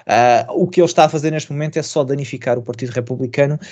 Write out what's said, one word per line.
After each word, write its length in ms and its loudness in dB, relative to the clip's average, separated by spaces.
Ah, 440 4
o 180 0
que 120 0
ele 60 6
está 200 4
a 20 6
fazer 240 -2
neste 180 -6
momento 260 -6
é 60 -2
só 220 -2
danificar 520 -4
o 60 -4
Partido 280 -8
Republicano 680 -2